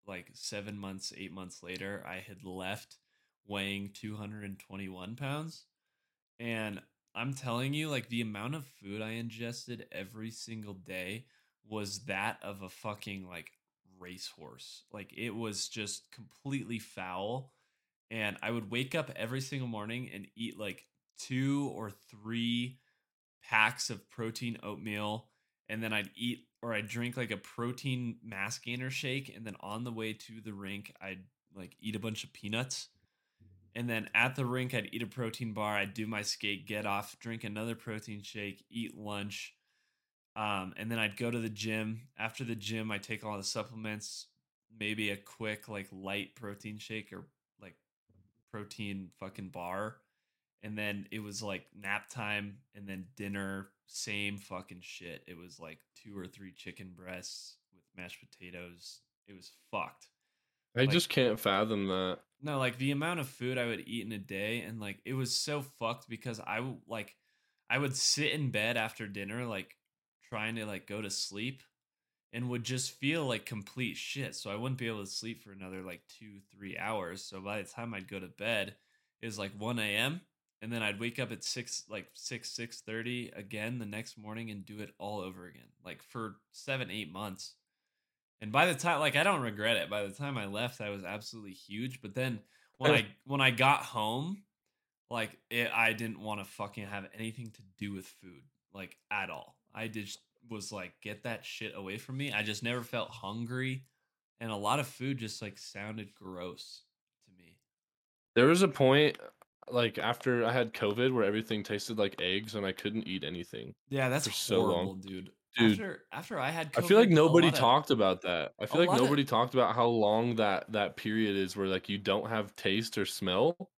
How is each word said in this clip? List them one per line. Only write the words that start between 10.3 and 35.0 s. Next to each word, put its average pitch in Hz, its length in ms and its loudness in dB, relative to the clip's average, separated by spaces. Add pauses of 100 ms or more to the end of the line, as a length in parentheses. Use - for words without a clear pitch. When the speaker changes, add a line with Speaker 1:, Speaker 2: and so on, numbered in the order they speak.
Speaker 1:
single 110 440 -10
day 92 520 -6 (360)
was 104 440 -6
that 101 360 -2
of 98 200 -8
a 92 80 -10
fucking, 98 580 -8
like, 85 220 -14 (520)
racehorse. 85 800 -14 (100)
Like, 98 240 -12
it 113 140 -4
was 107 380 -4
just - 420 -6
completely 120 680 -6
foul. 101 760 -4 (580)
And 107 320 0
I 110 80 -2
would 110 200 -2
wake 131 240 0
up 156 220 -2
every 120 240 -2
single 131 280 -4
morning 113 440 -6
and 98 140 -10 (100)
eat, 113 220 -6
like, 101 260 -8 (340)
two 135 560 0
or 104 160 -6
three 117 880 -2 (640)
packs 110 480 4
of 101 200 -10
protein 113 520 -4
oatmeal, 104 680 -4 (400)
and 110 140 -4
then 110 100 0
I'd 101 220 0
eat, 120 320 -4 (160)
or 117 120 -4
I'd 104 140 -2
drink, 120 280 -2
like, 120 140 -2
a 104 60 0
protein 123 840 -4
mass 104 360 -6
gainer 127 320 -4
shake, 135 440 -4
and 110 120 -12
then 104 140 -8
on 107 240 -6
the 120 80 -4
way 110 200 -4
to 110 280 -14
the 107 120 -10
rink, 98 480 -8
I'd, 95 240 -10 (300)
like, 90 260 -14
eat 107 160 -4
a 98 40 -2
bunch 110 240 -4
of - 80 -16
peanuts. 117 560 -4 (840)
And 120 140 -4
then 113 260 -2
at 131 220 4
the 139 80 0
rink, 123 300 -2
I'd 104 180 -2
eat 113 100 -4